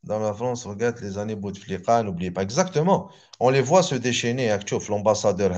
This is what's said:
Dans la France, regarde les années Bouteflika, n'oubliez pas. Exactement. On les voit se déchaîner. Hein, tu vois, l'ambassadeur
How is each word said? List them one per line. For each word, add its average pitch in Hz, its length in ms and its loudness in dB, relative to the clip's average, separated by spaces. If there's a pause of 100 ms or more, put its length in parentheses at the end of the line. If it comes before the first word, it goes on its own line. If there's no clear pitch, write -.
Dans 104 160 -4
la 107 140 -2
France, 120 340 -6
regarde 113 340 -4
les 101 180 -8
années 107 160 -4
Bouteflika, 98 680 -2
n'oubliez 90 280 -4
pas. 87 120 -2
Exactement. 160 680 0 (280)
On 123 120 4
les 135 100 4
voit 156 220 6
se 175 120 -2
déchaîner. 120 560 0
Hein, 101 80 2
tu 101 160 -6
vois, 110 140 -2
l'ambassadeur 101 680 2